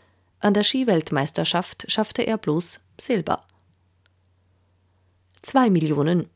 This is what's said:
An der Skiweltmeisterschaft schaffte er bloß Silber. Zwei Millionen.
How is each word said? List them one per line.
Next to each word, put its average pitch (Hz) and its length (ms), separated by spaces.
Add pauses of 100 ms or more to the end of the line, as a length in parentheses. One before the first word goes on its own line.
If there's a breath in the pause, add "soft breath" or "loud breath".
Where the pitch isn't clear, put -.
(420 soft breath)
An 202 120
der 208 100
Skiweltmeisterschaft 170 1300
schaffte - 340
er 220 140
bloß 165 440 (180)
Silber. 175 460 (2000)
Zwei 254 260
Millionen. 156 680